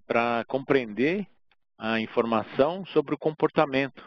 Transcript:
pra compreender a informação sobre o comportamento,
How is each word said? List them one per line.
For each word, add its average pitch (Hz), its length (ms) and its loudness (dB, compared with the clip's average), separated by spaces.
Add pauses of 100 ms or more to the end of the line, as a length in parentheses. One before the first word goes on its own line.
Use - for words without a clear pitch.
pra 117 400 0
compreender 135 800 0 (520)
a 113 200 -2
informação 117 880 0
sobre 147 280 0
o - 40 -8
comportamento, 147 880 0